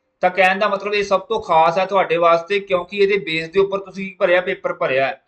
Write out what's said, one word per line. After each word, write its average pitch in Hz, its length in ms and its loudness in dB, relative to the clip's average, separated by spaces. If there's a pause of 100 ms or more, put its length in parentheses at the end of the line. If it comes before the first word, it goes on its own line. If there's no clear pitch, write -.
(220)
ਤਾਂ 180 80 2
ਕਹਿਣ 190 300 2
ਦਾ 214 80 2
ਮਤਲਬ 196 260 -4
ਇਹ 208 100 0
ਸਭ 196 160 0
ਤੋਂ 220 220 -4
ਖਾਸ 165 360 4
ਹੈ 190 80 2
ਤੁਹਾਡੇ 185 320 0
ਵਾਸਤੇ, 170 420 2
ਕਿਉਂਕਿ 190 380 -4
ਇਹਦੇ 202 200 2
ਬੇਸ 165 320 -6
ਦੇ 180 100 0
ਉੱਪਰ 196 200 0
ਤੁਸੀਂ 190 400 -12
ਭਰਿਆ, 180 220 2
ਪੇਪਰ 180 320 -6
ਭਰਿਆ 151 340 -2
ਹੈ। - 200 -10